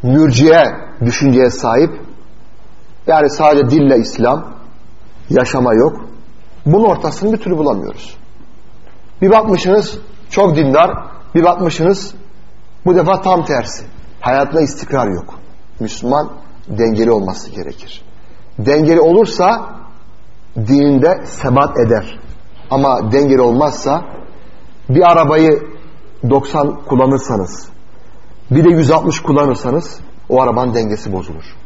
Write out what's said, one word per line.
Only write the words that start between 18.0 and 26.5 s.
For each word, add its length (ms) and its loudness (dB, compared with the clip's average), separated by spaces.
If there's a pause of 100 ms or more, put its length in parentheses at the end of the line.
Dengeli 420 4
olursa 680 4 (840)
dininde 680 2
sebat 640 0
eder. 320 0 (520)
Ama 420 2
dengeli 280 4
olmazsa 640 2 (840)
bir 240 6
arabayı 500 4 (680)
doksan 540 0